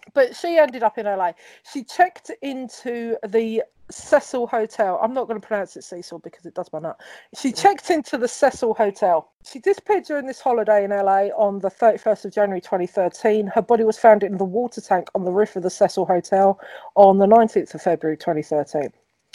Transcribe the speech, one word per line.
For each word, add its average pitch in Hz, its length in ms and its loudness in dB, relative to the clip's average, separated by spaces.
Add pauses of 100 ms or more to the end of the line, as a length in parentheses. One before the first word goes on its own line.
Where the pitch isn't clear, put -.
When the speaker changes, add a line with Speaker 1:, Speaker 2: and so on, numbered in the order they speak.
(140)
Speaker 1:
But 262 220 2
she 339 200 -4
ended 262 260 4
up 214 160 0
in 214 80 -8
L 196 140 -2
A. 175 140 -2 (360)
She 269 140 -10
checked - 460 -2 (120)
into 240 760 -8 (100)
the 226 360 -2 (280)
Cecil - 580 -2
Hotel. 220 540 -4
I'm 226 120 -2
not 254 140 -4
gonna 214 120 -8
pronounce 196 360 -8
it - 80 -18
Cecil 175 360 -16
because - 260 -20
it 160 80 -18
does - 180 -10
my 160 80 -10
nut. 160 200 -12 (360)
She 262 160 -4
Speaker 2:
Mm. - 80 -10
Speaker 1:
checked - 300 2
into 302 280 -2
the 233 100 -4
Cecil 247 460 -2
Hotel. 190 540 0 (160)
She - 160 -20
disappeared 392 440 -2
during 285 220 -6
this 262 140 -12
holiday 214 440 2
in 196 80 -6
L 202 160 0
A 196 240 2
on 202 260 -2
the 190 120 -6
thirty-first 220 540 0
of 196 80 -12
January 196 280 -2
twenty 180 260 -4
thirteen. 208 640 -2
Her 202 140 0
body 226 220 2
was 220 140 0
found 214 240 6
in 202 160 -4
the 196 60 -2
water 220 360 -4
tank 180 340 -2
on 190 100 -6
the 180 80 -2
roof 208 240 0
of 180 80 -4
the 185 60 -4
Cecil 190 360 0
Hotel 190 520 2 (360)
on 196 240 8
the 196 80 4
nineteenth 220 480 4
of - 80 -14
February 160 340 -2
twenty 156 260 -4
thirteen. 147 500 -4 (420)